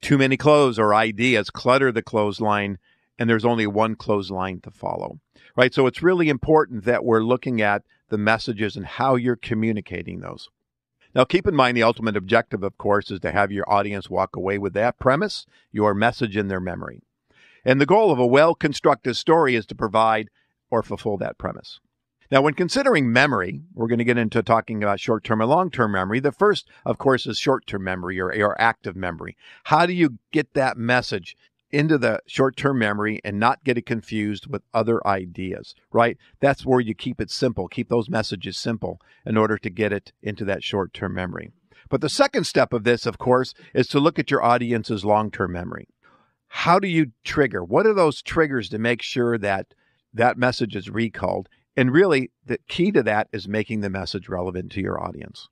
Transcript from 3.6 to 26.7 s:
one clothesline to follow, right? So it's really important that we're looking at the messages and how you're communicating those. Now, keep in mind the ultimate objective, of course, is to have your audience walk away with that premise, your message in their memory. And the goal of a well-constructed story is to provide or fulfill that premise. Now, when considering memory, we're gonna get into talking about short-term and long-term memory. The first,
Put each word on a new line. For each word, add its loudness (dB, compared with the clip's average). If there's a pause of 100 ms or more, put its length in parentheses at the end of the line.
one 0
clothesline -4
to -20
follow, -10 (360)
right? 4
So 4
it's 0
really 2
important 0
that 0
we're 4
looking -2
at 0 (260)
the -2
messages 0
and -10
how 0
you're 0
communicating -4
those. -14 (680)
Now, 6
keep 0
in 0
mind 4
the 2
ultimate 0
objective, 0
of -6
course, 0
is -8
to -4
have 0
your -6
audience -2
walk -4
away -4
with -4
that 0
premise, 0 (240)
your 2
message 0
in 0
their -2
memory. -10 (640)
And 4
the 2
goal 4
of 0
a 4
well-constructed 2
story 4
is -2
to -12
provide 2 (400)
or 0
fulfill -6
that -8
premise. -10 (500)
Now, 4
when 2
considering 2
memory, 2 (100)
we're -4
gonna 0
get 2
into 0
talking 0
about 0
short-term -2
and 2
long-term 0
memory. -2
The 0
first, 0 (160)